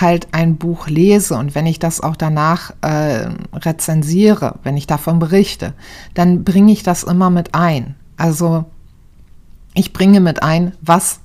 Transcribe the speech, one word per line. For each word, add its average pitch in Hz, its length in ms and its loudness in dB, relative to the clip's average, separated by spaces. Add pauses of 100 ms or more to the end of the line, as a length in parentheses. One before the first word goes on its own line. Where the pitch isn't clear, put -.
halt 175 300 0
ein 165 260 0
Buch 165 300 -6
lese 180 480 2
und 139 180 -4
wenn 156 140 -2
ich 160 100 -2
das 165 240 -4
auch 156 140 -4
danach, 156 560 -2 (100)
äh, 151 480 -2 (240)
rezensiere, 160 1080 0
wenn 139 120 -4
ich 143 120 -6
davon 165 320 -2
berichte, 170 540 0 (420)
dann 175 280 2
bringe 202 280 4
ich 208 100 2
das 175 220 -4
immer 180 260 0
mit 175 240 -2
ein. 156 400 -2 (240)
Also 165 480 0 (1080)
ich - 180 0
bringe 196 260 6
mit 175 220 0
ein, 170 400 0
was 170 420 0